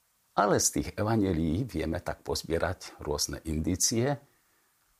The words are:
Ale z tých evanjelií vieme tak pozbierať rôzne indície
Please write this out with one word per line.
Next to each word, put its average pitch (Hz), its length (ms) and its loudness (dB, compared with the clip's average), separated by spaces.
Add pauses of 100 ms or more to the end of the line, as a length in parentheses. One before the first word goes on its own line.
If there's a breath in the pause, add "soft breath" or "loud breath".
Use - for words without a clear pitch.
(360)
Ale 185 240 6
z - 80 2
tých - 200 -2 (120)
evanjelií 95 640 2
vieme 80 320 -4
tak - 240 -6
pozbierať - 800 -4
rôzne 73 480 -4
indície 92 720 0 (800 soft breath)